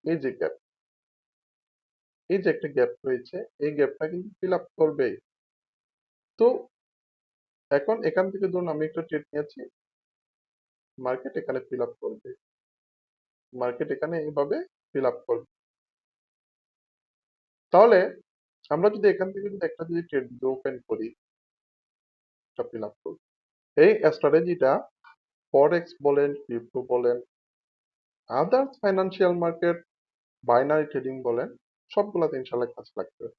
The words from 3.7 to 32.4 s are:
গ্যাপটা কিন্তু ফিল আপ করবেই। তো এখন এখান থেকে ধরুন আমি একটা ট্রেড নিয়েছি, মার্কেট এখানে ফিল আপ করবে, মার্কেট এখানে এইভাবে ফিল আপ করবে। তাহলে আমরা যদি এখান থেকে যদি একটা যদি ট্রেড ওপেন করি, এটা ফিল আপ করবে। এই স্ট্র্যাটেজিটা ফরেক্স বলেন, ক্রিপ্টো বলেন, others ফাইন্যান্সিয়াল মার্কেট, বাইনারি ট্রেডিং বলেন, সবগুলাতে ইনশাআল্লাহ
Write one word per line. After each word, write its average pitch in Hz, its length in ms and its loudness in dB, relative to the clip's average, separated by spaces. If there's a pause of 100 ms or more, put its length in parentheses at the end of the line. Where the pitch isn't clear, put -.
গ্যাপটা 143 340 -2
কিন্তু 180 200 -8 (120)
ফিল 185 120 -2
আপ 175 120 -2 (120)
করবেই। 139 400 0 (1200)
তো - 300 4 (1000)
এখন 214 340 0
এখান 185 260 0
থেকে 196 180 -4
ধরুন 175 200 -2
আমি 156 180 -4
একটা 156 160 -8
ট্রেড 156 300 -6
নিয়েছি, 147 280 -8 (1400)
মার্কেট 131 380 -4
এখানে 139 240 -4
ফিল - 220 -6
আপ - 180 -4
করবে, - 300 -10 (1200)
মার্কেট 123 360 -4
এখানে 160 320 -4
এইভাবে 147 380 -2
ফিল - 460 -6
আপ 120 200 0
করবে। - 240 -4 (2250)
তাহলে 208 260 10 (720)
আমরা 165 200 2
যদি 208 180 2
এখান 185 240 2
থেকে 196 140 -8
যদি 196 200 -6
একটা - 180 -8
যদি 170 180 -4
ট্রেড 127 420 -6
ওপেন 131 300 -4 (140)
করি, 110 200 -4 (1400)
এটা - 120 -10
ফিল 113 220 -8
আপ 101 100 -12 (100)
করবে। - 260 -14 (460)
এই 170 160 8 (200)
স্ট্র্যাটেজিটা 156 600 2 (800)
ফরেক্স 165 400 4 (100)
বলেন, 143 320 2
ক্রিপ্টো 117 480 -8
বলেন, 123 340 0 (1120)
others 254 400 2 (120)
ফাইন্যান্সিয়াল 190 520 2 (100)
মার্কেট, 170 340 0 (680)
বাইনারি 143 420 4
ট্রেডিং 131 360 -6
বলেন, 123 260 -2 (460)
সবগুলাতে 175 420 0
ইনশাআল্লাহ 123 400 -4